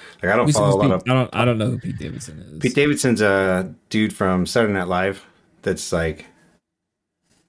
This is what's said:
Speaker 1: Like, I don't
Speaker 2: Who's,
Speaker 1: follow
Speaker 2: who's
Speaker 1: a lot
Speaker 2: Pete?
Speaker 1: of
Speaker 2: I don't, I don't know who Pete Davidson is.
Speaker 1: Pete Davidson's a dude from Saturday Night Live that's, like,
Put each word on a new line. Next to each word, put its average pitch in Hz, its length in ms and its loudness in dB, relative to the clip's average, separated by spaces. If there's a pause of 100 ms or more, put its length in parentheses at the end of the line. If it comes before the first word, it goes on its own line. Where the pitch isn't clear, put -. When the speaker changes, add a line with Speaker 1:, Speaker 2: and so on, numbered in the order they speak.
(220)
Speaker 1:
Like, 92 100 2
I 110 40 2
don't 123 100 2
Speaker 2:
Who's, 147 100 4
Speaker 1:
follow 104 100 4
Speaker 2:
who's 98 80 4
Speaker 1:
a 95 40 2
lot 95 260 2
Speaker 2:
Pete? 123 60 -2
Speaker 1:
of 127 60 2
Speaker 2:
I 131 40 4
don't, - 220 -4
I - 20 2
don't 120 140 2
know 107 120 0
who 113 80 -4
Pete - 200 -8
Davidson - 400 -12
is. 76 220 -18
Speaker 1:
Pete - 140 -2
Davidson's 143 460 2
a 95 540 2 (160)
dude 107 220 0
from 92 340 0
Saturday 110 260 0
Night 92 160 -2
Live 95 360 -2 (380)
that's, - 300 -4
like, 82 340 -2 (1200)